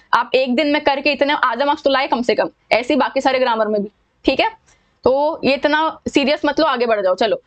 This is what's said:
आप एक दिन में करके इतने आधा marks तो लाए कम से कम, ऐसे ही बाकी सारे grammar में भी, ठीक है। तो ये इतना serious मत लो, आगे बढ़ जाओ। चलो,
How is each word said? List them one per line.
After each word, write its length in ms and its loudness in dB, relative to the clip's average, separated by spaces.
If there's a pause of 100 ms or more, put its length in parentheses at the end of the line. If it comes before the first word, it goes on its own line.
(140)
आप 220 -2
एक 200 0
दिन 160 0
में 120 0
करके 280 0
इतने 220 0
आधा 320 -2
marks 180 -2
तो 60 0
लाए 180 0
कम 140 -2
से 140 0
कम, 140 -2 (220)
ऐसे 220 2
ही 60 2
बाकी 220 -2
सारे 180 2
grammar 280 0
में 160 -2
भी, 60 -10 (360)
ठीक 140 2
है। 100 0 (560)
तो 380 0
ये 100 2
इतना 540 0
serious 380 0
मत 140 0
लो, 60 2
आगे 200 0
बढ़ 160 0
जाओ। 140 2
चलो, 320 -2